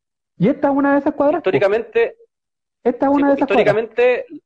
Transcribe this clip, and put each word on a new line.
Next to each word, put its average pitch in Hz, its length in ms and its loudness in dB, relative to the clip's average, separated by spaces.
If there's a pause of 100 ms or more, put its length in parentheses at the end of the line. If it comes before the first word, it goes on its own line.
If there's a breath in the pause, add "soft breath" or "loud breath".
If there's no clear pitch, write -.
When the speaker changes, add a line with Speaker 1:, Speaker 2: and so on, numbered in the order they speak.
(380)
Speaker 1:
Y 180 100 2
esta 277 200 -2
es 277 60 0
una 277 180 0
de 285 80 2
esas 294 140 -4
cuadras, 302 280 -2
po. - 60 -2
Speaker 2:
Históricamente, 220 680 0 (680)
Speaker 1:
Esta 254 220 -2
es 277 60 2
Speaker 2:
sí, 285 60 2
Speaker 1:
una 285 80 2
Speaker 2:
po, 277 60 4
Speaker 1:
de 277 40 2
esas 277 120 -2
cuadras. 202 180 2
Speaker 2:
históricamente, 233 600 0 (200)